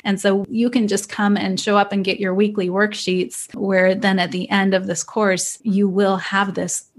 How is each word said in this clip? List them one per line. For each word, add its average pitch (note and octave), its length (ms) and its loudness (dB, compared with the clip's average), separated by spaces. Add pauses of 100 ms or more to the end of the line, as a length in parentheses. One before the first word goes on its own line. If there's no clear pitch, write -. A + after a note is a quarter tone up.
And G3 120 0
so G3 320 2
you A#3 200 0
can A#3+ 180 2
just G3+ 220 -2
come G3+ 260 2
and F#3+ 240 -2
show G#3 160 0
up G3+ 160 4
and G3 140 -2
get F#3+ 160 -2
your F#3+ 120 0
weekly G#3 360 0
worksheets, F#3 840 -2
where F#3+ 380 2
then F#3+ 260 0
at F3 120 -2
the F3+ 180 -4
end G3 240 2
of F#3+ 140 0
this F#3 160 -4
course, G3 600 -2
you G3+ 260 2
will G3 260 2
have G3 380 -2
this F3 320 -6 (140)